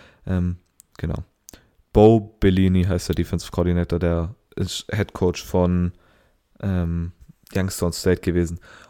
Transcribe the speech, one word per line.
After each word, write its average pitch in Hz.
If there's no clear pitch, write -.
Ähm, 90
genau. 85
Bo 107
Bellini 92
heißt 90
der -
Defensive 87
Coordinator, 87
der 85
ist -
Head 104
Coach 90
von, 90
ähm, 85
Youngstown 92
State 90
gewesen. 85